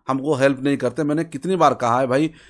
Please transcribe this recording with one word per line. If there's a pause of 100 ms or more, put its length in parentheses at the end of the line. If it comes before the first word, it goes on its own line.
हमको
हेल्प
नहीं
करते।"
मैंने
कितनी
बार
कहा
है
भाई, (180)